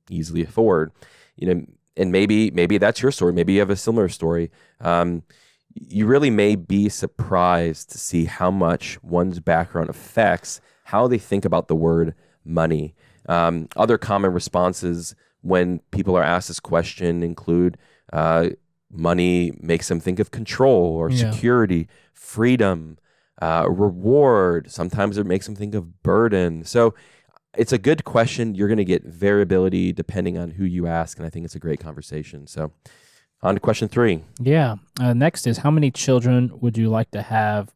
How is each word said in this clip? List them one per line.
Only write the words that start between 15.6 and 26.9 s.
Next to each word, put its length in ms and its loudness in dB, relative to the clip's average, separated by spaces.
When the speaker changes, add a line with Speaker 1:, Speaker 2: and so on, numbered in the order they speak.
Speaker 1:
people 260 0
are 60 4
asked 260 0
this 120 -12
question 640 -2
include, 540 0
uh, 380 2
money 680 0
makes 280 -2
them 120 -2
think 180 -4
of 120 -2
control 640 2
or 140 -2
Speaker 2:
Yeah. 200 0
Speaker 1:
security, 580 2
freedom, 840 0
uh, 260 0
reward. 1000 2
Sometimes 480 -2
it 80 -2
makes 200 -2
them 100 -12
think 180 -8
of 280 -8
burden. 600 2
So 300 2